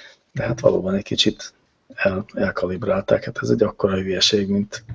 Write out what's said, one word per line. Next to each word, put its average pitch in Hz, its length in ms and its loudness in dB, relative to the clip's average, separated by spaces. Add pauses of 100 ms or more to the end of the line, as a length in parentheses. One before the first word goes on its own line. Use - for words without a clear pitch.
(320)
De - 100 -4
hát - 180 -4
valóban 92 340 4
egy 104 80 0
kicsit - 520 -2 (400)
el-, 190 300 0 (100)
elkalibrálták. - 920 0
Hát - 180 -10
ez 117 60 -2
egy 117 140 2
akkora 98 340 0
hülyeség, 95 520 0
mint 101 360 -2 (100)